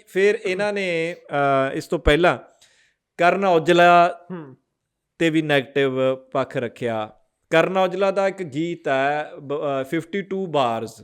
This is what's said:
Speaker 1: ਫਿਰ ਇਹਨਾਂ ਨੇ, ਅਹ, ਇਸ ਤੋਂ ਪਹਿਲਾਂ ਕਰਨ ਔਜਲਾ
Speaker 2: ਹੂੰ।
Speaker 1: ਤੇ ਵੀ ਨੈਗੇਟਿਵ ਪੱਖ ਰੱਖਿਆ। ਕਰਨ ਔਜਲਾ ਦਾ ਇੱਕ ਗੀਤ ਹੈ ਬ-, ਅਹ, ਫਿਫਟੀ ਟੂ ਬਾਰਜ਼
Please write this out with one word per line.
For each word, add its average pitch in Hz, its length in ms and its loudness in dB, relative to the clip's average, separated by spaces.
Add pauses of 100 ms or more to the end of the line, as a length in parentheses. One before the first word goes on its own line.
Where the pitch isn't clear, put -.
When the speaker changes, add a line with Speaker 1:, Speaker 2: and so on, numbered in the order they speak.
Speaker 1:
ਫਿਰ 202 400 0
ਇਹਨਾਂ 202 260 -4
ਨੇ, 175 440 -4 (140)
ਅਹ, 139 460 0
ਇਸ 156 100 -8
ਤੋਂ 170 120 -2
ਪਹਿਲਾਂ 151 400 2 (800)
ਕਰਨ 180 260 2
ਔਜਲਾ 175 760 4 (100)
Speaker 2:
ਹੂੰ। 151 260 -16 (600)
Speaker 1:
ਤੇ 165 120 2
ਵੀ 160 120 0
ਨੈਗੇਟਿਵ 139 500 0 (400)
ਪੱਖ 131 240 -4
ਰੱਖਿਆ। 113 540 -6 (400)
ਕਰਨ 170 260 2
ਔਜਲਾ 185 340 0
ਦਾ 196 180 -2
ਇੱਕ 190 140 -8
ਗੀਤ 165 460 -8
ਹੈ 143 420 -2 (100)
ਬ-, 139 140 -8
ਅਹ, 139 300 -4
ਫਿਫਟੀ 170 380 -6
ਟੂ 190 240 -8
ਬਾਰਜ਼ 117 460 -2 (120)